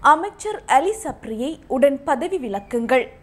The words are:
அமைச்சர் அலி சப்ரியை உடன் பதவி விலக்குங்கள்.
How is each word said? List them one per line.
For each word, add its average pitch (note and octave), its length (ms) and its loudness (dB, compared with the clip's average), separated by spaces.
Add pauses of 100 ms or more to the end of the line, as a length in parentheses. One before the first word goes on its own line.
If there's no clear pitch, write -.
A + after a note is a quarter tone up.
அமைச்சர் F#4+ 640 2
அலி E4+ 360 2
சப்ரியை B3 640 -8
உடன் C#4 380 2
பதவி E4+ 340 -2
விலக்குங்கள். A#3 680 -2 (140)